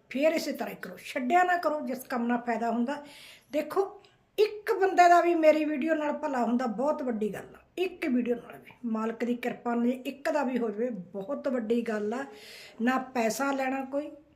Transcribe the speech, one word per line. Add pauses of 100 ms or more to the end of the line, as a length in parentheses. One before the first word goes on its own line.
(100)
ਫਿਰ
ਇਸੇ
ਤਰ੍ਹਾਂ
ਹੀ
ਕਰੋ,
ਛੱਡਿਆ
ਨਾ
ਕਰੋ
ਜਿਸ
ਕੰਮ
ਨਾਲ
ਫਾਇਦਾ
ਹੁੰਦਾ। (480)
ਦੇਖੋ, (360)
ਇੱਕ
ਬੰਦੇ
ਦਾ
ਵੀ
ਮੇਰੀ
ਵੀਡੀਓ
ਨਾਲ
ਭਲਾ
ਹੁੰਦਾ,
ਬਹੁਤ
ਵੱਡੀ
ਗੱਲ
ਆ। (200)
ਇੱਕ
ਵੀਡੀਓ
ਨਾਲ
ਵੀ (140)
ਮਾਲਕ
ਦੀ
ਕਿਰਪਾ
ਨਾਲ
ਇੱਕ
ਦਾ
ਵੀ
ਹੋ
ਜਾਵੇ,
ਬਹੁਤ
ਵੱਡੀ
ਗੱਲ
ਆ। (580)
ਨਾ
ਪੈਸਾ
ਲੈਣਾ
ਕੋਈ, (240)